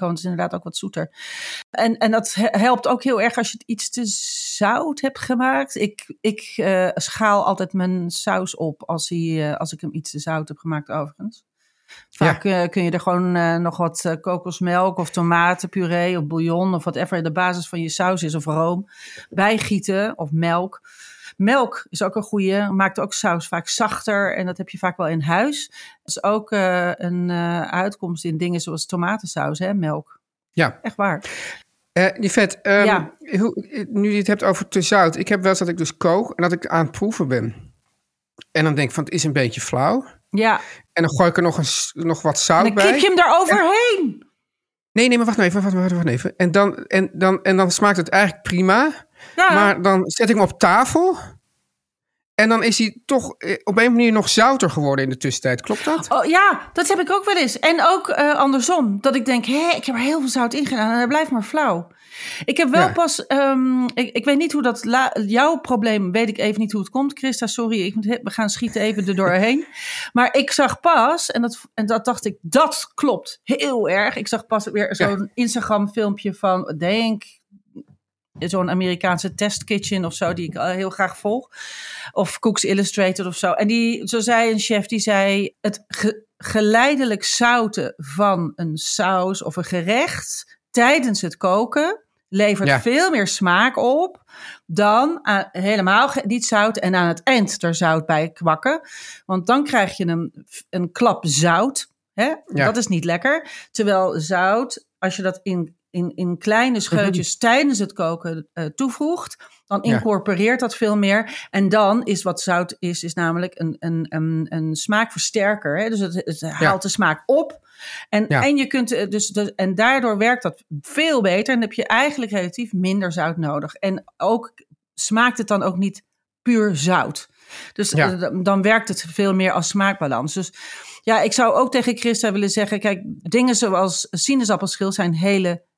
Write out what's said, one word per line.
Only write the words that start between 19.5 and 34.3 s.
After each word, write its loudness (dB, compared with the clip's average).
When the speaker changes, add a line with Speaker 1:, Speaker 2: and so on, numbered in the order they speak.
Speaker 1:
of -8
melk. -2
Melk 0
is -8
ook -2
een -2
goeie, 0
maakt 0
ook -4
saus -2
vaak -6
zachter -2
en -4
dat -6
heb -10
je -14
vaak -2
wel -2
in -2
huis. 0
Dat -8
is -8
ook, 0
eh, 0
een, -2
eh, -2
uitkomst -4
in -4
dingen -2
zoals -8
tomatensaus, -4
hè, -2
melk. -4
Speaker 2:
Ja. 0
Speaker 1:
Echt -8
waar. -2
Speaker 2:
Eh, 4
Yvette, 2
ehm, 4
Speaker 1:
Ja. 2
Speaker 2:
hoe, -2
nu 0
je 2
het 0
hebt 2